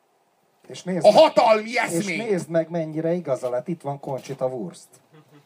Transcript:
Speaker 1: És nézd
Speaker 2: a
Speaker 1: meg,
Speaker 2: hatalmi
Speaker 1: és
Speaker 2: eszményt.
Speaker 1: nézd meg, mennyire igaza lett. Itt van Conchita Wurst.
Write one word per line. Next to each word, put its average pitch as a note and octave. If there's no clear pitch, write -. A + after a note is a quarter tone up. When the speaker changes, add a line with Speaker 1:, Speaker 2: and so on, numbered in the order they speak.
Speaker 1:
És B2+
nézd F3+
Speaker 2:
a G#3
Speaker 1:
meg, D4
Speaker 2:
hatalmi A3+
Speaker 1:
és B3
Speaker 2:
eszményt. G3+
Speaker 1:
nézd D#3+
meg, D#3+
mennyire D#3+
igaza C#3+
lett. B2
Itt F3
van C#3
Conchita C3+
Wurst. B2+